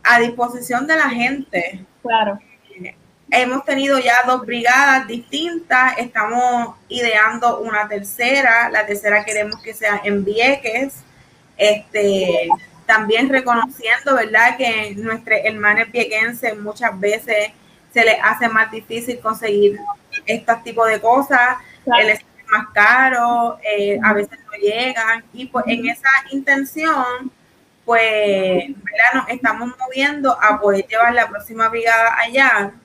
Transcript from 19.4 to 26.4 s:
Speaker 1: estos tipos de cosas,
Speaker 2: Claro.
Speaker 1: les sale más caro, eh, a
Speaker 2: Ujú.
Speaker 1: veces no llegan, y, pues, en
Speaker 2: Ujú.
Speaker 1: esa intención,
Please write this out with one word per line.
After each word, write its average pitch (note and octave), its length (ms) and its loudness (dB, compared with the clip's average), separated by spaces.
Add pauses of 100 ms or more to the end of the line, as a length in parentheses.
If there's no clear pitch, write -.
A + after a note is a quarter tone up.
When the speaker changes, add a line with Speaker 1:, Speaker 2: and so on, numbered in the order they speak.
Speaker 1:
estos A#3 360 -2
tipos A3+ 260 0
de G#3+ 120 0
cosas, B3+ 560 2 (280)
Speaker 2:
Claro. G#3+ 220 2
Speaker 1:
les G#3+ 120 0
sale - 320 -20
más G#3+ 240 0
caro, A#3+ 880 2
eh, G3+ 400 -2
a A3 60 2
Speaker 2:
Ujú. G#3 80 2
Speaker 1:
veces G3+ 280 -6
no - 160 -20
llegan, A3+ 720 -2
y, B3+ 140 -14
pues, B3 220 -4
en A#3+ 120 -2
Speaker 2:
Ujú. A#3+ 80 -4
Speaker 1:
esa B3+ 200 -2 (240)
intención, C4+ 1000 -2 (540)